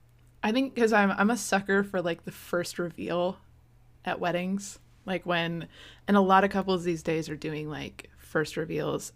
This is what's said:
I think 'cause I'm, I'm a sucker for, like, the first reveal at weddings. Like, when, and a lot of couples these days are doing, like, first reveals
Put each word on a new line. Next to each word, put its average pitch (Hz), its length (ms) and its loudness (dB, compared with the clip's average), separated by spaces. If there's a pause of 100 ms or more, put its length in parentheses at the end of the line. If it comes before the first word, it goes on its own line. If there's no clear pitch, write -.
(440)
I 214 100 2
think 262 240 0
'cause 226 160 4
I'm, 202 180 6
I'm 196 180 2
a 240 80 2
sucker 196 460 2
for, 196 180 -2
like, 170 220 -2
the - 80 -12
first - 480 -4
reveal 175 580 -2 (680)
at - 160 -4
weddings. 180 580 -4 (260)
Like, 185 200 -4
when, 170 420 -2 (400)
and 202 80 4
a 196 60 8
lot 190 240 6
of 196 60 2
couples 190 340 0
these 170 180 -2
days 160 260 -2
are 156 60 -8
doing, 151 340 -8
like, 139 480 -12
first - 380 -4
reveals 156 600 -4